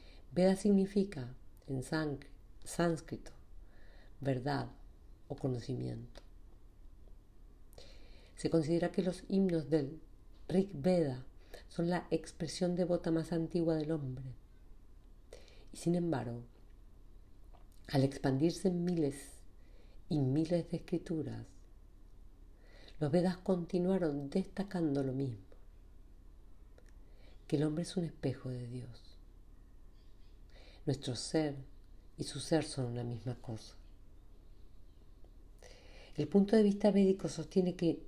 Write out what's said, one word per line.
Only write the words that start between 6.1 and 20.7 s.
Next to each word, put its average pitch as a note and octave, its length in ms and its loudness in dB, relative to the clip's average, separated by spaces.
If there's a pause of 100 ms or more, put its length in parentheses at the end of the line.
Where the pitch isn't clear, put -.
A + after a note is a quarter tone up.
Se - 140 -2
considera E3 440 4
que G3 80 2
los F3+ 260 0
himnos F3 420 4
del D3+ 300 2 (480)
Rig F#3+ 260 4
Veda C#3+ 520 4 (420)
son E3+ 220 0
la F3 220 0
expresión - 640 0
devota E3+ 360 2
más D#3+ 220 0
antigua E3 420 2
del D3+ 160 0
hombre. C3 440 -4 (1400)
Y - 40 -14
sin E3+ 180 2
embargo, A#2+ 480 -2 (1400)
al - 160 4
expandirse D3+ 640 4
en F3 160 2
miles D#3+ 320 2 (920)
y D#3 100 4
miles D#3+ 500 2
de E3+ 80 -2